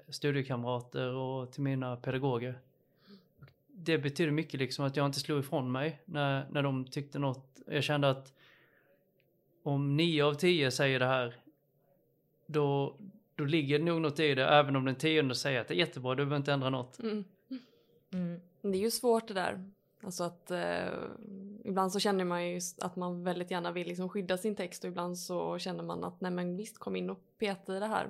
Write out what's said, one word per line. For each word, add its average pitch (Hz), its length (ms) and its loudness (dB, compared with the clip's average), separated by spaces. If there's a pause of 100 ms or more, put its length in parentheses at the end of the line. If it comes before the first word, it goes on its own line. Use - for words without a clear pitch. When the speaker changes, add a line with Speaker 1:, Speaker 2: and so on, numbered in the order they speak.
Speaker 1:
studiekamrater 127 1080 -2
och 131 380 -4
till 143 100 -6
mina 131 340 -2
pedagoger. 127 600 -2 (1120)
Det 170 300 0
betyder 143 320 0
mycket 151 300 0
liksom 135 240 -2
att 135 120 0
jag 143 100 2
inte 143 140 -2
slog 147 200 0
ifrån 127 320 0
mig 143 320 -2
när, 139 460 0
när 147 120 0
de 131 220 0
tyckte 143 340 -8
något. 135 480 -4
Jag 143 180 0
kände 143 260 4
att 135 220 -4 (1300)
om 143 340 2
nio 160 280 4
av 147 100 4
tio 151 360 4
säger 135 280 2
det 127 80 4
här, 127 300 2 (1120)
då, 143 500 2 (380)
då 151 100 -2
ligger 143 340 4
det 156 60 0
nog 170 160 2
något 151 200 0
i 151 140 4
det, 131 120 2
även 147 300 8
om 131 80 2
den 131 120 2
tionde 151 380 4
säger 131 260 0
att - 80 -4
det 156 60 -2
är 180 40 0
jättebra, 135 320 0
du 131 60 0
behöver 139 200 0
inte 143 160 2
ändra 131 180 0
något. 127 280 -4
Speaker 2:
Mm. 214 260 -4 (880)
Speaker 3:
Mm. 175 280 -4 (220)
Speaker 2:
Det 202 60 -2 (100)
är 196 40 -2
ju 226 80 2
svårt 226 380 2
det 214 60 -6
där. 185 360 -4 (320)
Alltså 180 220 -6
att, 175 260 -8
eh, 175 360 -2 (800)
ibland 190 280 0
så 202 80 0
känner 196 240 2
man 175 260 0
ju 175 100 -4 (200)
att 180 160 -6
man 180 280 -4
väldigt 180 260 -2
gärna 175 220 -2
vill 175 140 -2
liksom 175 220 -4
skydda 185 300 0
sin 208 180 -2
text, 180 280 -8
och 185 60 -4
ibland 175 280 -4
så 175 400 -4
känner 175 260 -6
man 170 200 -6
att 180 160 -8
nej, 185 100 -4
men 180 260 -2
visst, 214 220 -10
kom 190 180 -6
in 185 140 -4
och 190 100 -8 (180)
peta 190 380 -4
i 190 40 -4
det 208 60 -2
här. 202 240 0